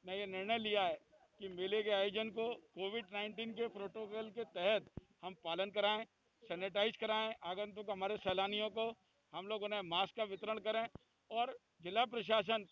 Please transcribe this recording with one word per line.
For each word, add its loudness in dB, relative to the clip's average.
ने -4
यह 0
निर्णय 0
लिया 4
है 2
कि -8
मेले 2
के 2
आयोजन 2
को -2
कोविड -4
नाइन्टीन -4
के 0
प्रोटोकॉल -6
के -6
तहत 2
हम -8
पालन -2
कराएं, 2
सैनिटाइज 0
कराएं, 0
आगंतुक -6
हमारे 0
सैलानियों 2
को -2
हम -8
लोग -2
उन्हें -2
मास्क 0
का 0
वितरण -4
करें 0
और 0
जिला 4
प्रशासन, 2